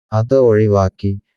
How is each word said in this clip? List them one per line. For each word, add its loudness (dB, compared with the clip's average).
അത് -2
ഒഴിവാക്കി 0